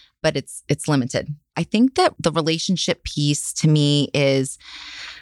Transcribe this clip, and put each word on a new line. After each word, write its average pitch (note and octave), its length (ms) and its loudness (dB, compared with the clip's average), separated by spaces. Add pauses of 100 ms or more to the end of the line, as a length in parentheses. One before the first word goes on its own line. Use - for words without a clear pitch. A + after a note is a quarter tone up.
(240)
but D3+ 140 0
it's, - 320 -10
it's - 180 -2
limited. C#3+ 480 0 (220)
I E3+ 60 -2
think A#3+ 320 2
that F4+ 220 2
the E3 140 0
relationship D#3+ 720 -2
piece D3 500 -2
to - 140 0
me D3 460 4
is C3+ 440 0 (640)